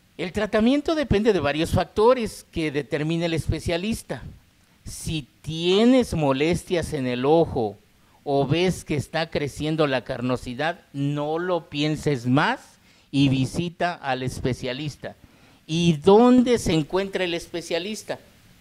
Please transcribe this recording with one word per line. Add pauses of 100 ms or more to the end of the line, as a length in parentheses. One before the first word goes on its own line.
(180)
El
tratamiento
depende
de
varios
factores
que
determine
el
especialista. (600)
Si (140)
tienes
molestias
en
el
ojo (460)
o
ves
que
está
creciendo
la
carnosidad, (100)
no
lo
pienses
más (300)
y
visita
al
especialista. (520)
¿Y
dónde
se
encuentra
el
especialista? (420)